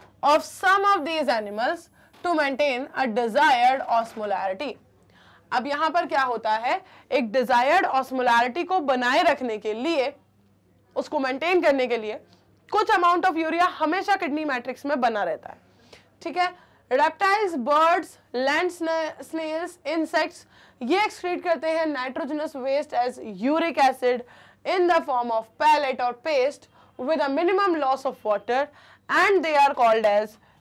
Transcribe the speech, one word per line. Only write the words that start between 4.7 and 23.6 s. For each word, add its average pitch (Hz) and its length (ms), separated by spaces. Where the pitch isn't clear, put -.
अब 247 140
यहाँ 294 240
पर 339 160
क्या 277 160
होता 233 340
है, 277 260
एक 233 200
डिजायर्ड 262 540
ऑस्मोलैरिटी 254 800
को 370 160
बनाए 262 420
रखने 254 360
के 214 160
लिए, 277 400
उसको 302 220
मेंटेन 311 440
करने 277 240
के 233 100
लिए 214 240
कुछ 415 220
amount 349 340
of 359 140
urea 330 300
हमेशा 359 380
किडनी 311 280
मैट्रिक्स 262 420
में 285 140
बना 226 240
रहता - 240
है। - 100
ठीक 330 140
है, 359 180
reptiles, 339 640
birds, 311 520
land 294 340
sna-, 320 420
snails, 320 480
insects, 320 520
ये 349 240
एक्सक्रीट 359 400
करते 330 260
हैं 320 160
nitrogenous 294 680
waste 269 260
as 247 160
uric 311 360